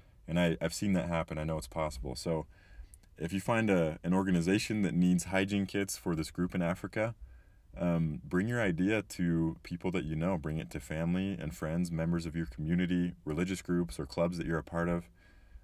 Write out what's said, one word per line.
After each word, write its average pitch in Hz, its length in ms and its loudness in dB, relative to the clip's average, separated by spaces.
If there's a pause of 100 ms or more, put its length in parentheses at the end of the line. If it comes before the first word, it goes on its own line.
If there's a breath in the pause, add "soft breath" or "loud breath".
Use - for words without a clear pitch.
(280 soft breath)
And 85 120 0
I, 85 220 4
I've 82 120 -2
seen 101 200 0
that 85 140 0
happen. 80 300 -2
I 78 60 -2
know 80 140 -2
it's 73 100 -6
possible. 76 480 -4
So 80 300 -2 (720 loud breath)
if 85 140 -4
you 98 80 0
find 113 300 2
a, 82 340 4
an 87 100 2
organization 95 680 4
that 92 120 2
needs 90 320 4
hygiene 98 400 0
kits 101 320 -2
for 87 180 -2
this 78 160 -4
group 90 240 -2
in 92 60 2
Africa, 101 520 -2 (640 soft breath)
um, 82 460 0
bring 90 240 0
your 120 140 0
idea 98 400 2
to 82 600 0
people 90 280 -4
that 87 140 -2
you 78 100 -4
know. 87 220 0
Bring 78 200 -4
it - 140 -6
to - 80 -8
family 87 600 -2
and 78 160 -6
friends, 85 360 -2
members 82 340 0
of 78 100 -8
your 85 100 -2
community, 87 680 0 (120)
religious 90 360 -2
groups 87 380 -2
or 73 60 -6
clubs 87 320 0
that 80 100 -4
you're 82 100 0
a 73 60 -2
part 85 260 -2
of. 85 200 -2 (540 soft breath)